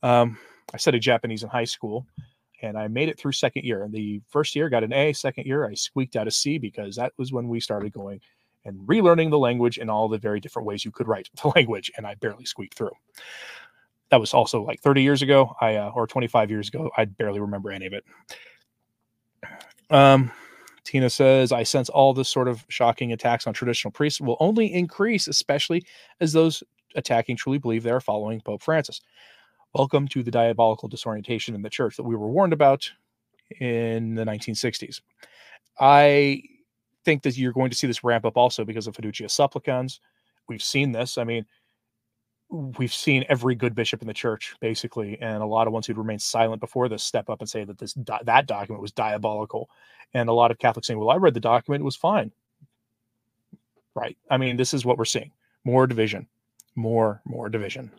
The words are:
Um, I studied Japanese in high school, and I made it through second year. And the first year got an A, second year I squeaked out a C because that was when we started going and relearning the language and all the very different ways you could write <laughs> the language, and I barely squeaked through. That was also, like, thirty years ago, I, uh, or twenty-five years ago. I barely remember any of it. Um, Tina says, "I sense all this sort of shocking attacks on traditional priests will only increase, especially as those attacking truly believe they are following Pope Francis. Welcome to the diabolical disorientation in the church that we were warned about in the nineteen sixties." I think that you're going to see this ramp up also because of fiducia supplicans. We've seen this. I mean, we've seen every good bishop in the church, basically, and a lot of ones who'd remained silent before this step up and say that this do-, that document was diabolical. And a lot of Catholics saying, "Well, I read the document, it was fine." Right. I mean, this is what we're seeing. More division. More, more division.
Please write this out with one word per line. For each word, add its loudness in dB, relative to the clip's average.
Um, 4
I -16
studied 2
Japanese 0
in -12
high -2
school, -8
and -8
I -6
made -2
it -8
through -4
second -2
year. -4
And -10
the -6
first 0
year 0
got 2
an -4
A, 2
second -6
year -2
I -10
squeaked -4
out -2
a -4
C -2
because -10
that -4
was -6
when -6
we -4
started -6
going -14
and -14
relearning 4
the 4
language 2
and -8
all -2
the -4
very -4
different -10
ways -8
you -10
could -6
write -2
<laughs> -16
the 2
language, 2
and -12
I -12
barely -8
squeaked -14
through. -6
That 8
was -4
also, 2
like, -8
thirty 6
years 4
ago, 6
I, 2
uh, -4
or -2
twenty-five 0
years -4
ago. -6
I 4
barely -4
remember -6
any -10
of -10
it. -12
Um, 8
Tina 0
says, 6
"I 0
sense -2
all 6
this -2
sort 0
of -6
shocking 0
attacks -2
on -4
traditional -4
priests -2
will -2
only 2
increase, -2
especially 0
as 0
those 4
attacking 0
truly -2
believe -2
they -2
are 0
following -4
Pope -8
Francis. -2
Welcome 2
to -4
the -4
diabolical 2
disorientation -8
in -8
the -10
church -2
that -10
we -4
were -4
warned 2
about 4
in -2
the -4
nineteen -6
sixties." -6
I 6
think 2
that 0
you're 0
going 0
to -8
see -2
this -2
ramp 2
up 0
also 2
because -6
of -10
fiducia -10
supplicans. -2
We've -10
seen 0
this. -4
I -2
mean, -4
we've -6
seen 0
every 2
good -2
bishop -4
in -10
the -8
church, -6
basically, -6
and -6
a -4
lot 2
of -2
ones -4
who'd -6
remained -6
silent 0
before -2
this -6
step -4
up -8
and -12
say -8
that -16
this -12
do-, -8
that 4
document -8
was -12
diabolical. -4
And 0
a 4
lot 6
of -4
Catholics 0
saying, -4
"Well, 0
I 6
read 4
the -4
document, 0
it -6
was -4
fine." -2
Right. -8
I 2
mean, 0
this 0
is -2
what 4
we're -2
seeing. -4
More 6
division. -2
More, 0
more -10
division. -8